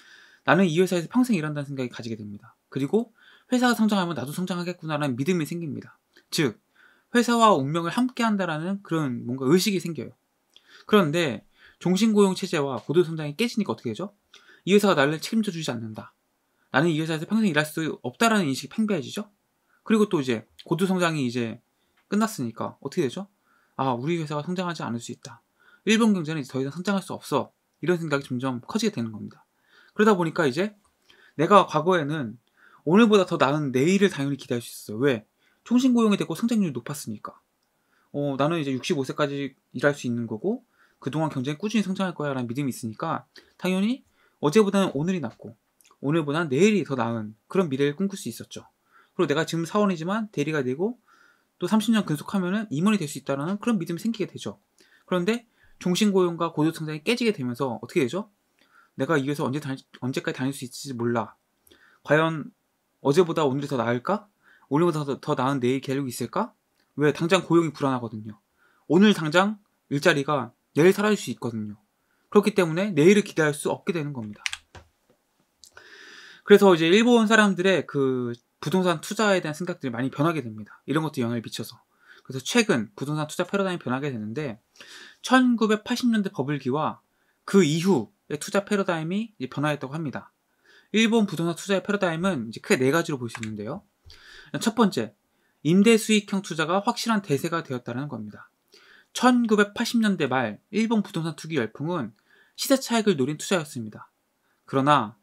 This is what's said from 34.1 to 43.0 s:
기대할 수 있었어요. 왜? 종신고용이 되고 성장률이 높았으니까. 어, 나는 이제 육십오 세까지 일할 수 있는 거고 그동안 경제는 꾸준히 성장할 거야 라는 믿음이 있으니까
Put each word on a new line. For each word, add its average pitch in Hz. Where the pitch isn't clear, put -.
기대할 123
수 -
있었어요. -
왜? 131
종신고용이 233
되고 165
성장률이 208
높았으니까. 120
어, 143
나는 160
이제 139
육십오 135
세까지 139
일할 147
수 143
있는 120
거고 170
그동안 151
경제는 139
꾸준히 214
성장할 185
거야 147
라는 127
믿음이 127
있으니까 120